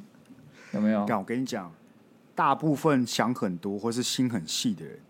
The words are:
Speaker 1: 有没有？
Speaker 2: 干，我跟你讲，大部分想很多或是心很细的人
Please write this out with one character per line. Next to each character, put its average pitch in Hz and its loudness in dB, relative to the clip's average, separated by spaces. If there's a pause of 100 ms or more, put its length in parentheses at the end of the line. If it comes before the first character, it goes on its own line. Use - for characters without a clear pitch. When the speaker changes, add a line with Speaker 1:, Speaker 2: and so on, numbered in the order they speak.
(720)
Speaker 1:
有 101 -2
没 107 4
有？ 104 2
Speaker 2:
干， 110 2
我 98 -2
跟 120 -4
你 131 -2
讲， 98 -8 (680)
大 151 4
部 151 2
分 131 4
想 117 0
很 95 -2
多 101 -6
或 117 -2
是 120 0
心 127 0
很 95 -2
细 - -2
的 80 -8
人 65 -14 (100)